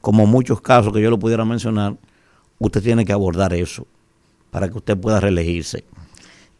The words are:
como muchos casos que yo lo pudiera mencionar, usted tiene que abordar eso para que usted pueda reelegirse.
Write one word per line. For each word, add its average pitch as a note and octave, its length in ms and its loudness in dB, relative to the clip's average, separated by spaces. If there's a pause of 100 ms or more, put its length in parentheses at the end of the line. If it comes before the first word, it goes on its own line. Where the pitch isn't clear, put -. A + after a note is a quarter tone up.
como G#2 260 4
muchos B2 340 2
casos A2+ 320 4
que G#2+ 80 0
yo G#2+ 80 2
lo A2+ 120 2
pudiera A2+ 240 -2
mencionar, A2 520 -4 (640)
usted G#2+ 240 -2
tiene A#2 220 2
que F#2+ 80 -2
abordar F#2+ 420 0
eso - 320 -6 (640)
para F#2 180 -6
que A#2 100 -12
usted G2+ 200 -4
pueda G#2+ 220 0
reelegirse. F2 640 -2 (760)